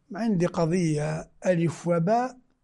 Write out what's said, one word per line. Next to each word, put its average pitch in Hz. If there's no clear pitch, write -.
عندي 214
قضية 160
ألف 170
وباء، 214